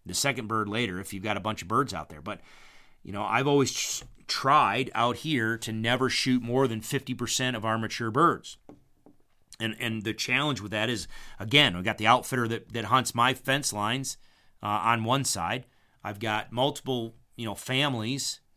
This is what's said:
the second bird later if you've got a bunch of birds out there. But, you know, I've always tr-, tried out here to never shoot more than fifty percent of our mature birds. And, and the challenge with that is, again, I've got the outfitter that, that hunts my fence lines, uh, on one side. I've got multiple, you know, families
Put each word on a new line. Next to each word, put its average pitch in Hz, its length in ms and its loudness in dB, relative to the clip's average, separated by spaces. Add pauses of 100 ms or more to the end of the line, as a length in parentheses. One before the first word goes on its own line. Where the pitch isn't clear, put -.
the 92 80 -10
second 127 340 0
bird 107 220 0
later 104 300 -2
if 95 120 -10
you've 95 120 -8
got 107 120 -2
a 98 60 -6
bunch 107 200 -4
of 85 60 -12
birds 113 260 0
out 78 160 -8
there. 76 120 -16
But, 95 180 -10 (640)
you - 80 -14
know, 101 120 -6
I've 117 240 2
always 143 260 4
tr-, - 320 -6 (220)
tried 131 640 2
out 117 240 0
here 117 400 0
to 113 140 -6
never 120 380 2
shoot 127 340 2
more 127 240 2
than 113 120 -2
fifty 127 340 -4
percent 123 440 -2
of 104 80 -4
our 110 120 2
mature 113 340 -4
birds. 139 460 2 (1040)
And, 113 200 -4
and 113 240 -4
the 107 100 -2
challenge 131 480 0
with 104 100 -8
that 110 180 0
is, 110 180 -4 (320)
again, 113 360 4
I've 90 80 -4
got 107 140 0
the 107 100 2
outfitter 123 400 4
that, 113 240 -4
that 113 140 -4
hunts 120 300 2
my 120 180 4
fence 135 400 -2
lines, 113 440 -4 (460)
uh, 101 40 -2
on 107 360 2
one 127 220 2
side. 101 400 -4 (380)
I've 101 160 -8
got 107 340 -4
multiple, 127 600 -2 (200)
you 117 100 -8
know, 104 100 -4
families 131 840 -2 (180)